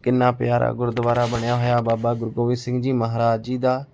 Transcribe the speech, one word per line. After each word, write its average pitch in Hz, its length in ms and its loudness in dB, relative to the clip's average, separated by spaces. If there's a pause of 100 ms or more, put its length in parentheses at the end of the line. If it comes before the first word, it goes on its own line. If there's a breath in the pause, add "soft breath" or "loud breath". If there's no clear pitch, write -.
ਕਿੰਨਾ 123 280 4
ਪਿਆਰਾ 120 420 0
ਗੁਰਦੁਆਰਾ 120 520 0
ਬਣਿਆ 117 300 -2
ਹੋਇਆ 120 260 2
ਬਾਬਾ 117 320 0
ਗੁਰੂ 113 180 -4
ਗੋਬਿੰਦ 120 260 0
ਸਿੰਘ 123 240 -4
ਜੀ 131 100 0
ਮਹਾਰਾਜ 117 500 0
ਜੀ 123 160 -6
ਦਾ। 127 360 0